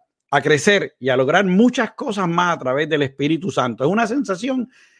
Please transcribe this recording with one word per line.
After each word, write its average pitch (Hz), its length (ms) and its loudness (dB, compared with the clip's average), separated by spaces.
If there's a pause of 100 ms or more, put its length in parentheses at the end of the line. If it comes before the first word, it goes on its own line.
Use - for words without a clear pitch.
(320)
a 139 100 2
crecer 151 580 0
y 127 100 -2
a 127 60 2
lograr 151 300 2
muchas 220 480 2
cosas 208 340 -4
más 170 280 0
a 135 40 -10
través 135 300 -2
del 147 140 0
Espíritu 143 480 -2
Santo. 127 340 -2
Es 156 40 2
una 220 180 0
sensación 240 600 -4 (320)